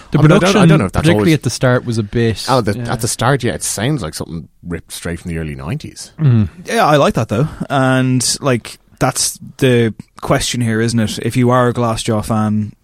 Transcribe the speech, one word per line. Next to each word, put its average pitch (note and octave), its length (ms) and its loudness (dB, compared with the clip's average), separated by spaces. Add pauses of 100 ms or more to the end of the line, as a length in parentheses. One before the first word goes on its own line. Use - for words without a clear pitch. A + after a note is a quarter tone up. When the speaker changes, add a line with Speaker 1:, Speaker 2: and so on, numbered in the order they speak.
(120)
Speaker 1:
the C3+ 60 2
Speaker 2:
I C3 40 2
mean, - 40 6
I - 20 8
don't, F3+ 120 6
Speaker 1:
production, G3+ 200 4
Speaker 2:
I F3+ 60 6
don't D#3 120 6
know - 60 2
if - 80 -4
that's - 100 -2
Speaker 1:
particularly F3+ 300 4
Speaker 2:
always - 60 4
Speaker 1:
at - 40 -8
the C3 80 -2
start, B2 340 0
was A#2 140 -4
a A2 60 0
bit A2+ 440 -2
Speaker 2:
Oh, B2+ 120 4
the, G#2 180 -2
Speaker 1:
yeah. A#2+ 140 -6
Speaker 2:
at B2 80 -4
the A2+ 80 -4
start, C#3+ 340 0
yeah, G#2 120 -2
it - 100 -10
sounds B2+ 360 -2
like D#2 140 -8
something - 340 -10 (140)
ripped E2+ 300 -10
straight E2+ 260 -8
from F2+ 120 -10
the E2 80 -6
early D#2 180 -8
nineties. D#2+ 640 -10
Speaker 1:
Mm. A#2+ 300 4 (200)
Speaker 3:
Yeah, - 180 0
I D3 120 4
like F3 160 2
that A2+ 160 -2
though, D3+ 180 0 (200)
and, C3 540 2 (180)
like, B2+ 380 -2 (220)
that's - 400 -2 (160)
the A#2+ 360 2 (280)
question - 400 -2
here, A2+ 200 0
isn't A#2 200 0
it? G#2 180 -2
If - 180 -4
you B2 140 2
are B2 180 4
a A2+ 60 0
Glassjaw A2+ 500 -2
fan, G#2+ 600 -2